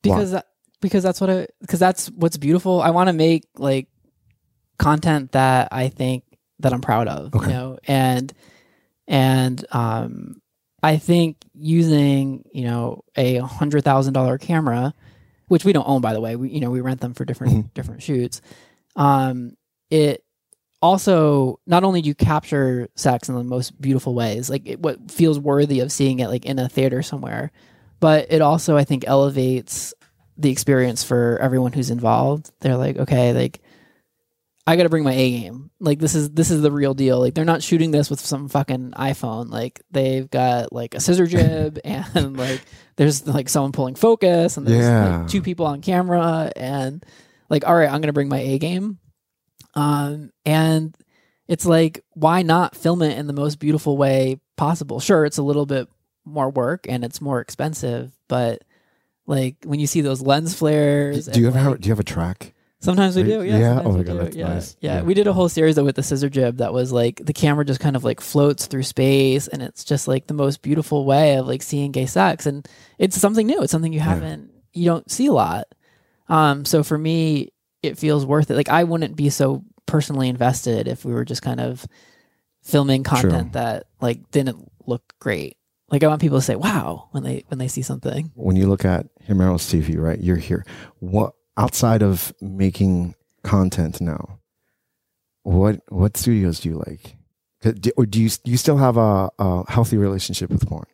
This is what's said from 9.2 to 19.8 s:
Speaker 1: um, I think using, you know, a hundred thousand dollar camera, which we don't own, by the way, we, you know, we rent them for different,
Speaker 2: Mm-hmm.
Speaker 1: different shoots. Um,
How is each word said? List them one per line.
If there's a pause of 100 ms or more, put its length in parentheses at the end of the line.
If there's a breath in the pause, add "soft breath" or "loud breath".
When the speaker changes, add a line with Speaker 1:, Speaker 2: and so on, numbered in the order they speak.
Speaker 1:
um, (420)
I
think (160)
using,
you
know, (140)
a
hundred
thousand
dollar
camera, (540 soft breath)
which
we
don't
own,
by
the
way,
we,
you
know,
we
rent
them
for
different,
Speaker 2:
Mm-hmm.
Speaker 1:
different
shoots. (540 soft breath)
Um, (340)